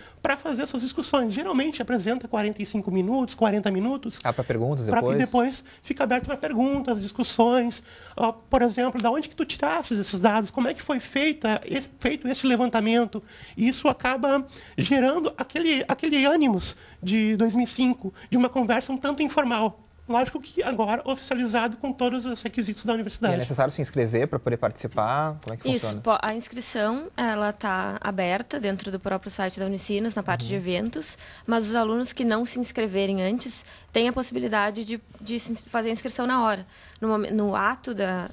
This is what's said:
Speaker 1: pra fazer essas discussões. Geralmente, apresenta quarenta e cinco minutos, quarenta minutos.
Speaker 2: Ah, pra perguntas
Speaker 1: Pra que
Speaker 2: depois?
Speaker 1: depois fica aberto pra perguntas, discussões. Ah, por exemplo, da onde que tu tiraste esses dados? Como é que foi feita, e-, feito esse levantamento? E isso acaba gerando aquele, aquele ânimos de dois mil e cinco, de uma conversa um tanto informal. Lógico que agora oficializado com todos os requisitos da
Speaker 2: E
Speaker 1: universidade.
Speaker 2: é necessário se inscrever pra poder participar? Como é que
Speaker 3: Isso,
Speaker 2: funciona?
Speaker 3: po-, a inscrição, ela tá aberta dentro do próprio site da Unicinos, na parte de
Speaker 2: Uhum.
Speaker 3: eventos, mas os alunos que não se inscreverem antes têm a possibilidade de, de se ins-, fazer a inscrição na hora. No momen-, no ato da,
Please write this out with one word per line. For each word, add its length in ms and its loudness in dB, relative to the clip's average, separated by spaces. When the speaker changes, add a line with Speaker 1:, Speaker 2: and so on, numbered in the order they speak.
Speaker 1:
pra 160 0
fazer 260 -4
essas 180 -4
discussões. 520 0
Geralmente, 480 0
apresenta 460 0
quarenta 340 -2
e 60 -4
cinco 240 -2
minutos, 440 2
quarenta 360 2
minutos. 540 -2
Speaker 2:
Ah, 80 2
pra 100 -2
perguntas 460 0
Speaker 1:
Pra 120 4
que 140 2
Speaker 2:
depois? 120 2
Speaker 1:
depois 380 0
fica 200 -4
aberto 240 0
pra 100 -4
perguntas, 640 0
discussões. 840 2
Ah, 160 2
por 300 2
exemplo, 380 0
da 120 2
onde 160 -2
que 80 -20
tu 80 -2
tiraste 500 -2
esses 240 -2
dados? 320 4
Como 160 0
é 80 -2
que 80 -12
foi 160 0
feita, 680 0
e-, 180 -4
feito 280 -2
esse 180 -2
levantamento? 800 2
E 120 4
isso 180 0
acaba 580 2
gerando 640 2
aquele, 480 0
aquele 380 2
ânimos 500 4
de 360 2
dois 180 4
mil 100 4
e 40 -2
cinco, 440 0
de 80 2
uma 120 4
conversa 440 0
um 40 0
tanto 260 -2
informal. 560 0
Lógico 320 0
que 200 -6
agora 440 0
oficializado 720 0
com 160 -4
todos 340 -2
os 160 -6
requisitos 420 -4
da 80 0
Speaker 2:
E 20 0
Speaker 1:
universidade. 400 0
Speaker 2:
é 20 2
necessário 360 2
se 80 -4
inscrever 460 2
pra 140 -2
poder 160 0
participar? 840 0
Como 140 -8
é 20 -6
que 120 -4
Speaker 3:
Isso, 180 0
Speaker 2:
funciona? 160 -4
Speaker 3:
po-, 180 2
a 140 -2
inscrição, 720 -4
ela 360 0
tá 480 -4
aberta 580 -2
dentro 320 -4
do 80 -4
próprio 320 -4
site 300 -4
da 60 -2
Unicinos, 500 -4
na 80 -2
parte 240 -2
de 60 -2
Speaker 2:
Uhum. 60 -2
Speaker 3:
eventos, 560 -4
mas 180 2
os 120 -2
alunos 360 0
que 120 -2
não 200 2
se 140 -4
inscreverem 640 0
antes 420 -2
têm 160 4
a 40 0
possibilidade 720 0
de, 160 -6
de 180 -4
se 140 -6
ins-, 100 -8
fazer 280 -2
a 20 0
inscrição 340 -4
na 160 2
hora. 240 0
No 60 -2
momen-, 240 0
no 240 2
ato 400 0
da, 380 -2